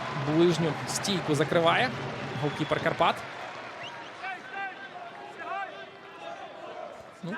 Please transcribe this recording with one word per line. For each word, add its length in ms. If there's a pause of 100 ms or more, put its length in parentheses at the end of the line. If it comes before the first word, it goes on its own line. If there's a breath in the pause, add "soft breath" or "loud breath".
(280)
Ближню 440 (160)
стійку 460
закриває 560 (520)
голкіпер 380
Карпат. 340 (4000)
Ну, 160